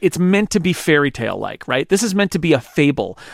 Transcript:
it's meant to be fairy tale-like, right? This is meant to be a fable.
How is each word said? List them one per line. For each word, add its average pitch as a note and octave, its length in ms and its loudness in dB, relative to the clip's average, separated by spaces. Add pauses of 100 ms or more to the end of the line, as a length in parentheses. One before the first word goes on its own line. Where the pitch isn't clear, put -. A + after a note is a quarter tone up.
it's F3+ 180 0
meant G3+ 300 2
to G#3 100 0
be F3 140 0
fairy C#3+ 380 2
tale-like, G#2 560 -8
right? C3+ 200 0
This G3 160 2
is G3+ 120 -2
meant G3+ 160 0
to F3 80 -2
be D#3 140 2
a B2+ 60 2
fable. C#3 580 -2 (160)